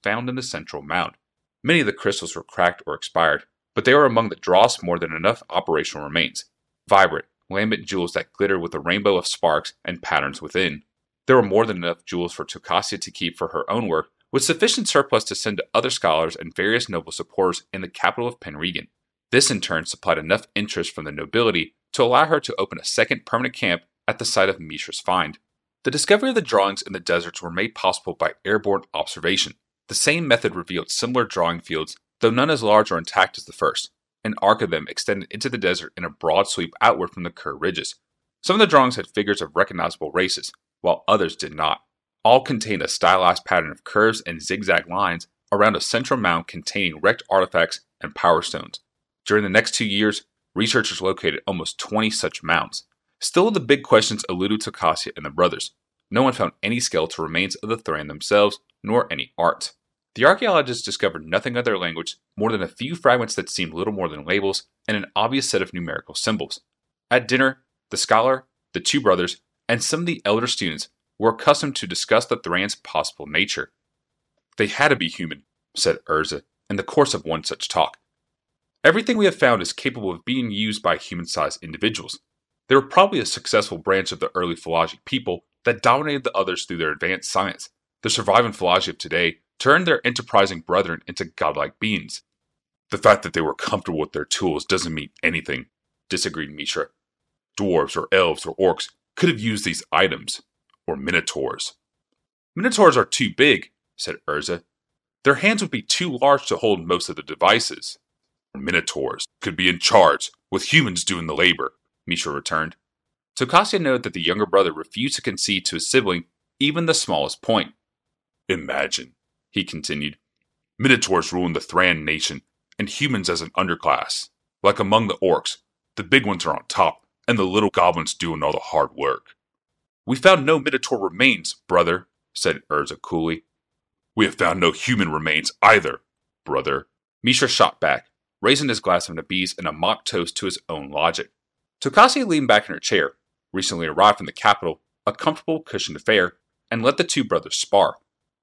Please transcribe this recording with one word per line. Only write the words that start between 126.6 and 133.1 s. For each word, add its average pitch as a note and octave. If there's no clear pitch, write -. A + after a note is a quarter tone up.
top, -
and A#2+
the G2
little G2
goblins E2+
doing D#2+
all D2+
the -
hard D2
work." C#2
"We B2
found E3
no D#3
minotaur C3+
remains, F#2+
brother," F2
said D#2
Urza D2
coolly. E2